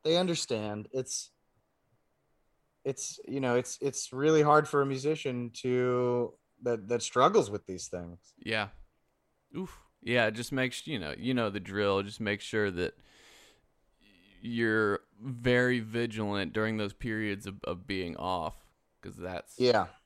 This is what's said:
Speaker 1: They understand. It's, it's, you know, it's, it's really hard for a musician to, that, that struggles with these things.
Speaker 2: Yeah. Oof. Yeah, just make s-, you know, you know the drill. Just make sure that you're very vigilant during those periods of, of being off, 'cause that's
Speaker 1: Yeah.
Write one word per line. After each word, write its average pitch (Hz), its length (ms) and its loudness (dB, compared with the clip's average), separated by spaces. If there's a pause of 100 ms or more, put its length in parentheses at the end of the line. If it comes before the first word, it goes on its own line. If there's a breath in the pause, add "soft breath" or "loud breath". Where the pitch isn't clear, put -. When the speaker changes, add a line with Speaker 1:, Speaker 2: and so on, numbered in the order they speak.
Speaker 1:
They 160 140 4
understand. 107 720 -2
It's, - 380 -6 (1500)
it's, - 440 -6
you 135 120 -4
know, 127 160 2
it's, - 240 -2
it's - 320 -4
really 151 300 4
hard 151 260 8
for 143 140 2
a 139 40 4
musician 131 680 -2 (100)
to, 123 720 2 (300)
that, 113 240 -2
that 117 160 0
struggles 139 480 4
with 104 160 -6
these 92 200 -8
things. 87 300 -10 (220)
Speaker 2:
Yeah. 107 300 -2 (840)
Oof. 180 220 -10 (240)
Yeah, 117 300 2
just 117 200 -8
make 127 200 -2
s-, - 160 -10
you 151 100 -4
know, 76 180 -6
you 127 200 -2
know 113 160 0
the 101 80 -6
drill. 98 420 0
Just 101 180 -8
make 104 220 -2
sure 104 300 0
that 87 260 -2 (1400 soft breath)
you're 110 600 2 (200)
very 123 580 2
vigilant 107 760 -4
during 110 240 0
those 101 160 -4
periods 107 520 -4
of, 98 200 -10
of 90 200 -6
being 92 320 -4
off, 90 380 -4 (460)
'cause 98 140 -12
that's 90 440 -10
Speaker 1:
Yeah. 117 260 4 (200)